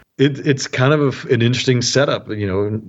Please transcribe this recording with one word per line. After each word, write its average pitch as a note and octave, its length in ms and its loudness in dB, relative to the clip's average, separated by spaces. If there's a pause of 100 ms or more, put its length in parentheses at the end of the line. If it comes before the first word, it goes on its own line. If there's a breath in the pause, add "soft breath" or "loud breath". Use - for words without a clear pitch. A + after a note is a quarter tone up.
(180 soft breath)
It, C#3 280 2
it's C3+ 200 0
kind C3 260 2
of C#3+ 320 0
a, - 80 0
an A#2 80 2
interesting B2 400 2
setup. C3 480 0
You G#2 180 -4
know, G2+ 220 -2 (200)